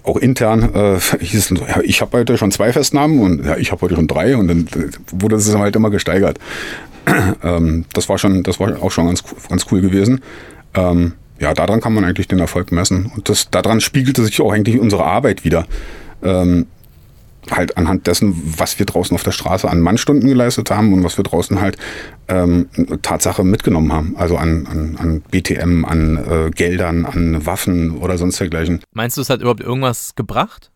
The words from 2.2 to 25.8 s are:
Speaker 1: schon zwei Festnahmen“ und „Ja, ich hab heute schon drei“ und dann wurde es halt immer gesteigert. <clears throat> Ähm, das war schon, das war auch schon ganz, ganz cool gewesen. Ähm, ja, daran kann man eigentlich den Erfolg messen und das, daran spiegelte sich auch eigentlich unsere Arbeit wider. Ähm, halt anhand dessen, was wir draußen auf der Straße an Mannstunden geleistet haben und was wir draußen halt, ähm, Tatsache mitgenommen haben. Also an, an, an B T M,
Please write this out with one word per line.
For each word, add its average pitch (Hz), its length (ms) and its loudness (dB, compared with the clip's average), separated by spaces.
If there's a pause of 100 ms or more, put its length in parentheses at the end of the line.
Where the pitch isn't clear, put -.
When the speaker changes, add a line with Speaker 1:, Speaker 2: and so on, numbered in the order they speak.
Speaker 1:
schon 101 140 2
zwei 110 200 2
Festnahmen“ 147 460 2
und 87 260 2
„Ja, 78 120 -2
ich - 160 -2
hab 90 100 -4
heute 90 140 0
schon 78 100 2
drei“ 104 300 2
und 101 100 2
dann 85 220 2 (420)
wurde 101 240 0
es 107 180 2
halt 104 220 2
immer 110 160 2
gesteigert. 92 480 2 (680)
<clears throat> - 40 -2 (340)
Ähm, 82 500 0
das - 160 -2
war 120 80 2
schon, 95 280 2
das 92 160 -2
war 98 200 -2
auch 92 120 -2
schon 85 140 2
ganz, 90 180 0 (240)
ganz - 240 -2
cool 95 80 4
gewesen. 98 420 2 (520)
Ähm, 87 400 2 (260)
ja, 76 120 0
daran 98 280 0
kann 113 140 0
man 104 100 2
eigentlich 87 240 -2
den 95 100 2
Erfolg 87 320 -2
messen 92 460 0
und 101 120 -6
das, - 220 -2
daran 104 300 2
spiegelte 127 440 0
sich 104 160 0
auch 101 120 2
eigentlich 107 260 2
unsere 101 260 2
Arbeit 104 400 0
wider. 139 220 2 (560)
Ähm, 90 460 2 (840)
halt - 260 -2
anhand 92 300 0
dessen, 85 500 0
was - 220 -2
wir 101 80 0
draußen 90 280 -2
auf - 80 -2
der 95 100 -2
Straße 92 360 -2
an 85 120 2
Mannstunden 123 500 2
geleistet 120 400 0
haben 107 240 4
und 92 100 4
was - 140 -2
wir 101 60 0
draußen 90 360 -2
halt, 98 160 -2 (520)
ähm, 87 420 2 (320)
Tatsache 92 420 0
mitgenommen 80 480 2
haben. 80 240 -2
Also 87 220 0
an, 80 280 0
an, 78 320 -6
an 80 320 -2
B 92 120 0
T - 140 -2
M, 85 280 2